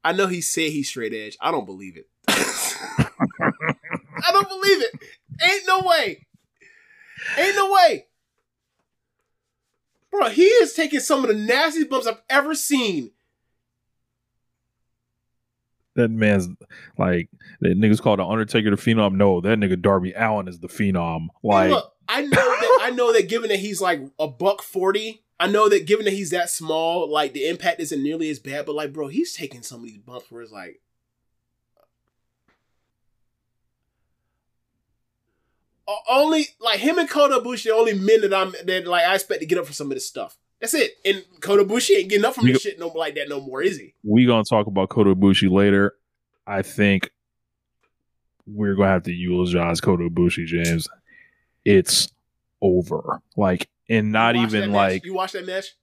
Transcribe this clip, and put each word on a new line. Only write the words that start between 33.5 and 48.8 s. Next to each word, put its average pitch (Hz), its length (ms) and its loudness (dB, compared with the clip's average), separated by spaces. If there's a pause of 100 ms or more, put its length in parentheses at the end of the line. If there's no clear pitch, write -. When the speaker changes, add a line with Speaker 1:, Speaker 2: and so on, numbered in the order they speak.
Speaker 1:
o-, 247 80 -4 (140)
only, 302 380 2 (120)
like, 220 200 -2
him 311 180 0
and 339 100 0
Kota 277 320 2
Ibushi, 240 240 -8
the 220 100 -2
only 226 200 2
men 208 280 4
that 196 120 0
I'm, 190 180 0 (140)
that, 185 200 -2
like, 175 180 2
I 180 100 2
expect 190 260 -4
to 160 60 -8
get 180 120 0
up 156 80 -6
for 147 60 -18
some 143 180 -10
of 131 60 -6
this 127 100 -10
stuff. - 300 -14 (240)
That's 226 120 -6
it. 269 200 0 (120)
And 196 180 0 (180)
Kota 202 240 4
Ibushi 233 340 4
ain't 185 100 -2
getting 202 160 2
up 262 100 2
from 185 100 -2
Speaker 2:
We 123 80 6
Speaker 1:
this 131 120 2
Speaker 2:
go- 208 60 -4
Speaker 1:
shit - 80 -16
no, 170 100 -8
like 160 280 -6
that 143 120 -8
no 143 140 -8
more, 135 180 -10
is 180 180 -2
he? 104 140 -20 (100)
Speaker 2:
We 107 220 4
gonna 117 180 4
talk 107 240 0
about 95 220 -2
Kota 98 260 4
Ibushi 95 360 4
later. 98 460 4 (500)
I 101 160 -6
think 98 480 0 (1400)
we're 104 280 -2
gonna 98 140 4